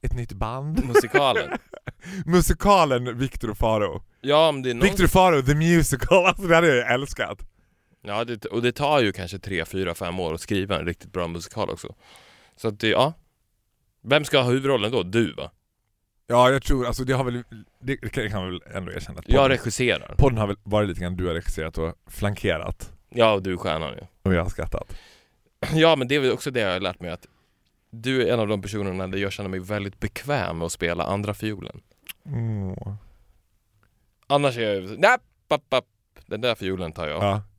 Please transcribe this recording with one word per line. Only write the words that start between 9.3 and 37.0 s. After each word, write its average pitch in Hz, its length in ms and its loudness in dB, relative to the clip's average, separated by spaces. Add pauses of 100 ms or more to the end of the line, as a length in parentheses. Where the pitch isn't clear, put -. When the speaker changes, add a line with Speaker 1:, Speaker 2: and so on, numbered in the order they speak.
Speaker 2:
tre, 87 260 -4
fyra, 92 300 -4
fem 90 260 -6
år 82 140 -2
att 85 60 -8
skriva 98 380 -2
en 80 80 -4
riktigt - 260 -8
bra 87 160 -4
musikal 85 420 -6
också. - 240 -12 (600)
Så - 120 -6
att 104 120 -8
det, 110 80 2
ja. 135 240 4 (920)
Vem 143 220 0
ska 139 160 2
ha 123 100 2
huvudrollen 127 420 0
då? 113 100 0
Du, 92 320 0
va? - 160 -10 (760)
Speaker 1:
Ja, 123 240 6
jag 135 120 0
tror, 127 240 0
alltså 120 180 -4
det 127 80 -2
har 131 120 0
väl, 120 200 -6 (360)
det 131 160 -4
kan 107 440 -6
man 92 100 -6
väl 90 120 -8 (120)
ändå 92 180 -10
erkänna - 260 -12
att - 100 -16
Speaker 2:
Jag 139 140 6
Speaker 1:
podden, 131 160 4
Speaker 2:
regisserar. 113 600 -2
Speaker 1:
podden 117 200 6
har 107 80 0
väl 101 160 -2
varit 104 260 0
lite 92 120 -6
grann, 90 160 -6
du 90 100 -4
har 85 80 -2
regisserat 80 440 -6
och 82 160 -4 (120)
flankerat. 92 840 -4 (160)
Speaker 2:
Ja, 113 240 4
och 98 100 0
du 95 100 -4
är 87 40 -2
stjärnan 80 380 -4
ju. - 60 -14 (220)
Speaker 1:
Och 95 120 4
jag 85 80 4
har 90 80 -2
skrattat. - 420 -8
Speaker 2:
<clears throat> - 800 -12
Ja, 160 240 6
men 127 120 -2
det 135 60 0
är 147 60 2
väl 131 120 2
också 123 180 -4
det 123 100 -2
jag 98 120 0
har 90 80 -2
lärt 92 200 -6
mig, 87 100 -8
att - 160 -12 (640)
du 127 380 -2
är 120 60 2
en 117 60 0
av 107 80 0
de 104 140 -2
personerna 98 440 -6
där 98 120 -6
jag 98 140 -4
känner 98 180 -8
mig 95 100 -6
väldigt 98 400 -8
bekväm 101 580 -4
med 85 80 -4
att 85 60 -6
spela 85 320 -2
andra 101 300 -2
fiolen. - 460 -8 (960)
Speaker 1:
Åh. 101 180 -10 (1300)
Speaker 2:
Annars 143 300 2
är 117 60 -4
jag 104 120 0
ju, 95 240 -6
nej, 214 180 6 (320)
papp, - 220 -2
papp, 131 140 0 (420)
den 104 140 -6
där 120 140 0
fiolen 92 380 -4
tar 80 160 -8